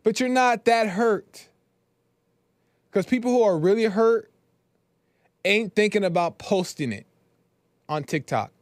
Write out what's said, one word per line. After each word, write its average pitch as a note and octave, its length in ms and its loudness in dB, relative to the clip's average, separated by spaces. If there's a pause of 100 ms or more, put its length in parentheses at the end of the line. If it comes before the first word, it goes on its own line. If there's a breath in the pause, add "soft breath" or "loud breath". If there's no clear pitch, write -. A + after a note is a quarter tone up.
but A3 160 0
you're B3+ 80 0
not B3 380 2
that A3+ 220 2
hurt. G#3 600 -4 (1400)
'Cause F#3+ 140 0
people B3 260 -2
who B3 120 4
are F#3 160 2
really G3+ 260 2
hurt A3+ 460 0 (1120)
ain't G3+ 300 0
thinking G#3 300 0
about E3+ 340 -2
posting D#3+ 540 -4
it G2 140 -12 (840)
on D3+ 160 -4
TikTok. C3 580 -6